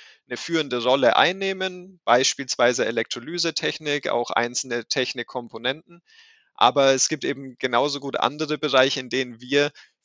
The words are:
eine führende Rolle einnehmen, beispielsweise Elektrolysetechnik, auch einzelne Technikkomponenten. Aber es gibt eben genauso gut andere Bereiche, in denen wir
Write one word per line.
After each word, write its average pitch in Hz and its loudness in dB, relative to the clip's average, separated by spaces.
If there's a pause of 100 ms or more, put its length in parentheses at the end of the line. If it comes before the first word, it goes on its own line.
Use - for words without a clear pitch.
(260)
eine 127 -10
führende 143 -2
Rolle 127 4
einnehmen, 185 -2
beispielsweise 127 2
Elektrolysetechnik, 147 -4
auch 120 -2
einzelne 120 -2
Technikkomponenten. 127 -6 (520)
Aber 135 6
es 135 0
gibt 147 -4
eben 135 -6
genauso 135 0
gut 139 -4
andere 147 -2
Bereiche, 135 2
in 123 -10
denen 123 -4
wir 143 0 (340)